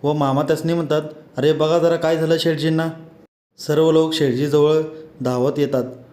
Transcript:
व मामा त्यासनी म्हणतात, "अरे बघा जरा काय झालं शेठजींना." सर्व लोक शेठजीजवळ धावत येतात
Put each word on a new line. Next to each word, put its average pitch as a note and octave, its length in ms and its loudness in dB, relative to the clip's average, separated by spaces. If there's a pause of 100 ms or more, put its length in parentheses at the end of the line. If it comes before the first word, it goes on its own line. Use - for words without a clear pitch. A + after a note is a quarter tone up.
व C#3+ 100 0
मामा C#3 300 0
त्यासनी D#3+ 320 -2
म्हणतात, D3+ 280 -2 (340)
"अरे D3 160 2
बघा D#3 260 2
जरा E3 180 2
काय D#3+ 200 0
झालं D#3+ 220 0
शेठजींना." D#3+ 500 -2 (680)
सर्व D#3+ 320 2
लोक D#3+ 240 4
शेठजीजवळ D3 680 2 (380)
धावत B2+ 380 -2
येतात C3 260 0 (280)